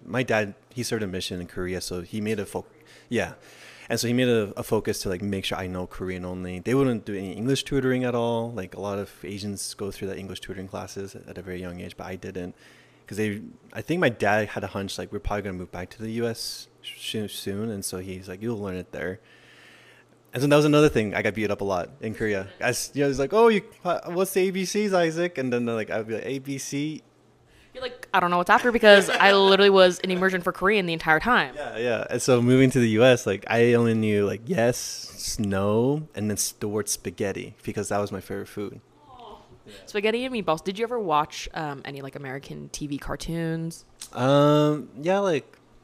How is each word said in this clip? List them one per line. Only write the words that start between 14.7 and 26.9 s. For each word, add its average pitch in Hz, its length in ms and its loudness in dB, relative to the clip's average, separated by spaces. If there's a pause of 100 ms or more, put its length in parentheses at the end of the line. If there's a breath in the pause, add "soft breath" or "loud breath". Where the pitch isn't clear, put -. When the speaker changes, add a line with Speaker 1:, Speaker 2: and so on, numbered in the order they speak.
Speaker 1:
like, 92 160 -10
we're 104 60 -6
probably 104 240 -4
gonna 95 160 -8
move 90 120 -12
back 90 200 -10
to - 100 -18
the 110 120 -8
U 117 140 -2
S - 420 -8 (120)
sh-, - 360 -10 (120)
soon, 98 400 -6
and 101 160 -6
so - 140 -8
he's 92 320 -10
like, 95 100 -12
"You'll 117 180 -4
learn 98 180 -6
it 90 160 -10
there." 92 280 -6 (1120 soft breath)
And 123 80 -4
so 143 60 4
that 147 80 6
was 151 80 6
another 151 240 6
thing. 107 260 0
I 101 80 0
got 104 120 0
beat 104 160 0
up 101 100 -2
a 104 40 -4
lot 92 260 -2 (100)
in 110 120 -6
Korea. 101 360 -4 (120)
I 120 100 0
s-, - 220 -4
you 143 120 0
know, 139 40 4
it's 135 120 0
like, 139 120 -2
"Oh, 226 160 8
you, 208 140 4 (220)
uh, 170 160 -2 (100)
what's 185 240 0
the 190 60 2
A 190 100 2
B 185 140 -2
Cs, 208 280 0
Isaac?" 175 460 2
And 131 140 -2
then 120 120 0
they're 117 120 -2
like, 107 140 -4
I'd 110 180 -4
be 113 60 -4
like, 104 120 -6
"A 135 140 -4
B 139 180 -8
C." 147 440 -6 (680 soft breath)